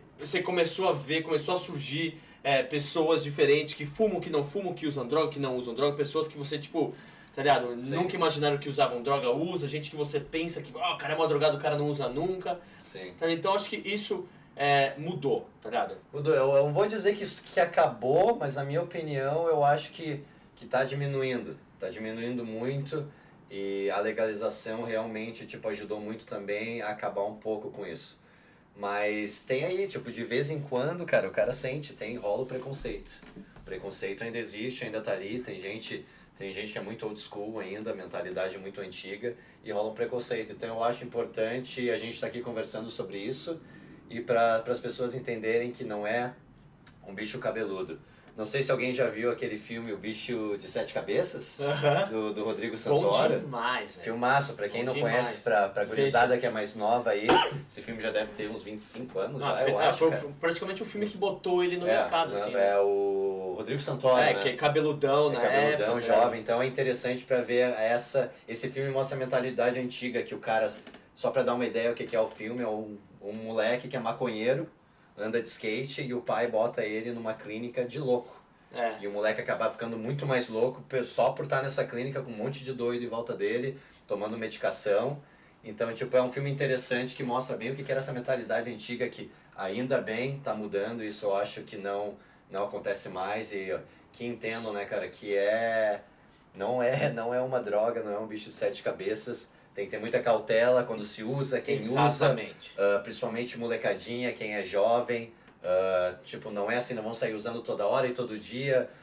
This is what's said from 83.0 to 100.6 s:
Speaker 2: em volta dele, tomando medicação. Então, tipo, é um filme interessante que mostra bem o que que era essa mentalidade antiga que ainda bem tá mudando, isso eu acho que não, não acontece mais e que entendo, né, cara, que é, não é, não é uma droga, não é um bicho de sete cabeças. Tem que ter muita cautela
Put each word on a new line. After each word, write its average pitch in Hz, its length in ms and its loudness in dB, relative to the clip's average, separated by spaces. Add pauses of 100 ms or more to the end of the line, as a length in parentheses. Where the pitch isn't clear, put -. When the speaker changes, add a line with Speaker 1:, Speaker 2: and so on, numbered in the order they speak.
Speaker 2:
em 113 40 -6
volta 113 260 -4
dele, 117 440 0 (280)
tomando 107 320 -2
medicação. 110 800 0 (420)
Então, 113 300 -4
tipo, 127 240 0
é 127 60 8
um 127 100 0
filme 139 180 -2
interessante 127 640 0
que - 80 -8
mostra 120 360 -2
bem 113 120 -6
o 139 60 -6
que 139 80 -10
que 135 80 -4
era 131 80 2
essa 139 100 -4
mentalidade 120 600 -2
antiga 117 360 -4
que - 240 -10 (240)
ainda 120 460 0
bem 120 400 -4
tá 110 140 -4
mudando, 107 500 -4
isso 104 220 -6
eu 98 100 2
acho 104 240 -2
que 104 160 -12
não, 101 380 -4 (360)
não 95 140 -2
acontece 101 460 -4
mais 104 420 -4
e 95 260 -4 (340)
que 120 120 -10
entendo, 113 480 -4
né, 101 140 -4
cara, 101 220 -4
que 101 280 -4
é, 107 640 4 (540)
não 110 280 0
é, 123 300 4
não 117 220 -2
é 127 60 4
uma 127 200 2
droga, 107 420 2
não 104 100 -4
é 104 60 -2
um 110 80 -4
bicho 107 200 -8
de - 80 -10
sete 101 280 -2
cabeças. - 680 -2 (240)
Tem 98 120 -4
que - 40 -14
ter 107 80 -6
muita 117 220 0
cautela 117 640 6